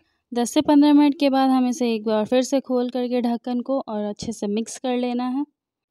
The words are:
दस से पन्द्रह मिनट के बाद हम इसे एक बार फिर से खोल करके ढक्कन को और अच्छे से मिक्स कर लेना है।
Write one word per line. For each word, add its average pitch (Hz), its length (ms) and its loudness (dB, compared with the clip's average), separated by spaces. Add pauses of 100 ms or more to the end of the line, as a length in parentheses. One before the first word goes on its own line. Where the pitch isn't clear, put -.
(320)
दस 240 200 -2
से 302 100 0
पन्द्रह 294 320 6
मिनट 294 260 6
के 285 100 2
बाद 269 200 2
हम 254 180 2
इसे 240 260 -2
एक 214 100 -4
बार 214 220 0
फिर 254 180 2
से 262 180 -2
खोल 247 280 -2
करके 247 320 -4
ढक्कन 240 400 -4
को 262 200 -4
और 208 220 -6
अच्छे 208 280 -8
से 214 180 -8
मिक्स 220 280 -4
कर 254 200 -4
लेना 247 320 -4
है। 269 140 -4 (480)